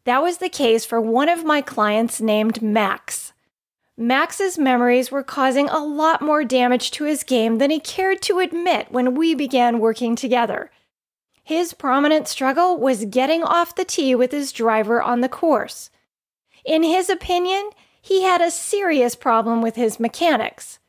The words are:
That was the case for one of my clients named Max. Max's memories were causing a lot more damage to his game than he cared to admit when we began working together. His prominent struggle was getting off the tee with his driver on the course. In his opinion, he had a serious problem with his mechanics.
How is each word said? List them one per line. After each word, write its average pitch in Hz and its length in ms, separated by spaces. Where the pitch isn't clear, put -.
That 247 180
was 349 180
the 370 100
case 226 340
for 233 160
one 233 300
of 339 160
my 302 160
clients 214 580
named 214 420
Max. 208 720
Max's 311 640
memories 247 540
were 269 120
causing 269 460
a 311 100
lot 302 420
more 302 220
damage 247 480
to - 140
his 302 180
game 226 360
than 277 100
he 311 100
cared 381 440
to 359 160
admit 349 500
when 254 260
we 330 180
began 240 460
working 226 380
together. 233 540
His 330 320
prominent 294 540
struggle 320 480
was 247 300
getting 269 380
off 339 320
the 370 100
tee 269 280
with 254 200
his 285 180
driver 226 500
on 240 200
the 254 80
course. - 600
In 320 180
his 359 260
opinion, 370 600
he 381 220
had 359 180
a 339 100
serious 320 640
problem 226 460
with 226 140
his 226 260
mechanics. 233 880